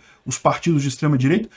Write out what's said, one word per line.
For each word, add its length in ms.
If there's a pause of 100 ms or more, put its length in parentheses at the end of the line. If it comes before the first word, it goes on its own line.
(240)
os 140
partidos 440
de 60
extrema-direita. 680